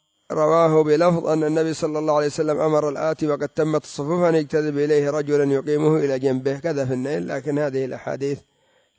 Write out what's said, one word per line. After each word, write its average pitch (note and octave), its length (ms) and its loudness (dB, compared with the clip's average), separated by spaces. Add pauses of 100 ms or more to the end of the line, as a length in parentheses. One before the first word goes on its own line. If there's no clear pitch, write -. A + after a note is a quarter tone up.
(320)
رواه D#3 500 4
بلفظ E3 440 2
أن D#3 180 0
النبي D#3+ 300 0
صلى D#3 240 -4
الله D3+ 180 0
عليه D3+ 100 2
وسلم D3+ 340 -2
أمر D3+ 280 2
الآتي D#3 380 -4
وقد C#3+ 220 -2
تمت D#3 360 -2
الصفوف E3+ 400 -2
أن E3 100 4
يجتذب D3+ 440 0
إليه D3 320 2
رجلا C#3+ 420 2
يقيمه D3+ 440 2
إلى C#3 220 0
جنبه." C3+ 400 0
كذا C#3 280 -2
في C3 60 -2
النيل، D3 360 -4
لكن C#3+ 300 -4
هذه C3+ 260 -2
الأحاديث C3+ 540 -6 (600)